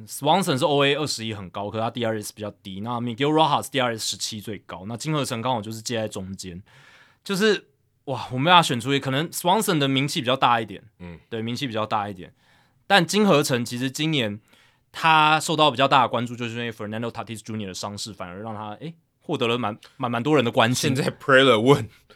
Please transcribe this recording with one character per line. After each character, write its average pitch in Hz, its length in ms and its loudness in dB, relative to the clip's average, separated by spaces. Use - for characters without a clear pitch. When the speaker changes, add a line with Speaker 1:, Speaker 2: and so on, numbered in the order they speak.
Speaker 1:
Swanson 156 500 0
是 131 80 0
O 143 200 4
A 147 100 4
二 151 120 -2
十 113 200 -6
一 110 80 -4
很 98 160 -12
高， 101 180 -6
可 110 120 -6
他 113 100 -2
D 117 140 -4
R 110 180 -2
S - 120 -12
比 104 60 -16
较 104 100 -8
低。 95 180 -12
那 117 200 -6
Miguel 123 320 -2
Rojas 147 360 2
D 135 120 -2
R 117 180 0
S - 140 -6
十 107 40 -10
七 - 240 -8
最 98 200 -10
高， 90 260 -14
那 117 100 -8
金 156 160 -4
合 147 120 0
成 113 180 -6
刚 131 100 0
好 117 80 -2
就 110 120 -8
是 110 100 -12
介 117 160 -4
在 110 80 -2
中 98 280 -10
间。 92 280 -14
就 196 120 -4
是， 202 320 0
哇， 123 260 -6
我 127 40 -4
们 151 160 4
要 175 80 8
选 131 200 0
出 131 120 -2
一 139 60 2
个， - 60 -8
可 135 80 -2
能 147 180 -4
Swanson 185 480 2
的 139 80 2
名 135 220 0
气 170 120 -4
比 117 60 -6
较 127 100 2
大 120 240 2
一 113 60 -6
点。 92 160 -14
Speaker 2:
嗯。 85 220 -16
Speaker 1:
对， 113 100 -6
名 117 140 -6
气 127 140 -6
比 110 40 -10
较 107 140 -4
大 107 220 -2
一 104 40 -10
点。 90 220 -18
但 190 220 4
金 208 180 2
合 151 200 4
成 123 200 0
其 120 140 -8
实 131 100 -2
今 151 220 -4
年 110 300 -2
他 156 480 4
受 156 160 -2
到 151 160 6
比 117 60 0
较 135 100 4
大 139 160 6
的 110 60 4
关 120 180 -2
注， 120 80 -8
就 117 140 -6
是 - 60 -8
因 117 40 -8
为 117 140 -6
Fernando 110 400 -8
Tatis 110 260 -10
Junior 110 280 -8
的 92 80 -10
伤 101 220 -8
势， 104 160 -10
反 92 160 -12
而 92 140 -12
让 113 100 -10
他， 107 180 -10
诶， 160 120 -12
获 151 180 -6
得 120 80 0
了 117 100 2
蛮， 110 220 -4
蛮， 127 140 -4
蛮 120 100 -2
多 151 140 2
人 127 100 6
的 117 60 0
关 120 240 4
心。 - 220 0
Speaker 2:
现 143 80 -2
在 - 80 -2
Preller 131 480 6
问， 123 280 6